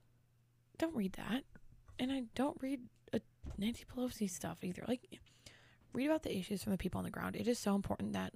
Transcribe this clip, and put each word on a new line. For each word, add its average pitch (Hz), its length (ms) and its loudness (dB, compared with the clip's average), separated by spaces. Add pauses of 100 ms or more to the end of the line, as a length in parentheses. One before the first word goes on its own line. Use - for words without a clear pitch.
(760)
Don't 330 180 4
read 196 180 2
that. 226 300 -2 (540)
And 254 140 0
I 269 120 0 (120)
don't 269 260 2
read, 262 200 -2 (320)
uh, 220 60 4 (380)
Nancy 220 280 -2
Pelosi 247 440 -2
stuff 170 340 -6
either. 180 240 -4
Like, - 320 -2 (760)
read 247 120 2
about 311 180 4
the - 140 0
issues 185 260 -2
from 208 80 0
the 190 60 4
people 185 220 0
on 180 60 -2
the 175 60 -4
ground. 180 240 -2
It 202 120 0
is 240 120 4
so 202 160 4
important 202 380 0
that, 185 220 0